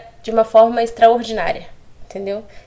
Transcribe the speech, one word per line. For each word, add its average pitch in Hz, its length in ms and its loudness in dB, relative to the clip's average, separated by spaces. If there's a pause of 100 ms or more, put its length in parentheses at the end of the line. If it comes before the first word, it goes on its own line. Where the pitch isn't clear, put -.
(220)
de - 80 -12
uma 226 140 0
forma 233 400 4
extraordinária, 226 800 0 (400)
entendeu? 196 380 -10 (240)